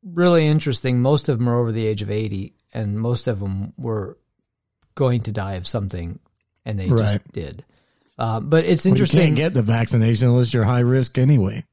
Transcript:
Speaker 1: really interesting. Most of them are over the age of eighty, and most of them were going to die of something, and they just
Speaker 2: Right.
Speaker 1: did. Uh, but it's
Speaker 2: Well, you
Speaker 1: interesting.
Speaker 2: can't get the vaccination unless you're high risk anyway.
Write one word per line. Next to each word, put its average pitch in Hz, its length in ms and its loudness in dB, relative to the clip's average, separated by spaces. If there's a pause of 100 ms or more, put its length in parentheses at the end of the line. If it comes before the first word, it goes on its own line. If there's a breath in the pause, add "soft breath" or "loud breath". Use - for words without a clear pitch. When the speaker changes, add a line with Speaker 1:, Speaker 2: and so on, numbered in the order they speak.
Speaker 1:
really 175 440 2
interesting. 131 540 0
Most 139 280 2
of 127 100 0
them 123 100 0
are 120 100 0
over 117 140 0
the 110 140 -2
age 107 160 -2
of 101 80 -8
eighty, 101 440 -6 (180)
and 107 280 -6
most 117 260 -2
of 110 140 -4
them 98 360 -6
were 107 420 -8 (760)
going 123 280 0
to 110 100 -8
die 98 220 -6
of 90 120 -8
something, 90 520 -6 (460)
and 107 140 -6
they 95 100 -6
just 117 120 4 (140)
Speaker 2:
Right. - 180 -8
Speaker 1:
did. - 320 -12 (540)
Uh, 113 220 -2
but 160 240 2
it's 175 200 2
Speaker 2:
Well, 190 60 4
you 196 40 6
Speaker 1:
interesting. 156 260 4
Speaker 2:
can't 156 160 4
get 165 180 0
the 123 80 2
vaccination 113 680 2
unless 120 240 2
you're 117 120 2
high 123 160 2
risk 123 380 2
anyway. 127 540 2